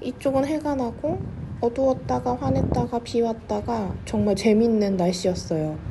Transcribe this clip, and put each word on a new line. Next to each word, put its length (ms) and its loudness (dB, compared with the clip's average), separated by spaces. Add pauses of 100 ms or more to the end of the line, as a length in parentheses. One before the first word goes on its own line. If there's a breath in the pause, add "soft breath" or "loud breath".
이쪽은 440 0
해가 280 -2
나고 440 -2 (420)
어두웠다가 760 0
환했다가 640 0
비 200 -2
왔다가 720 -2 (140)
정말 280 2
재밌는 640 4
날씨였어요. 800 0 (140)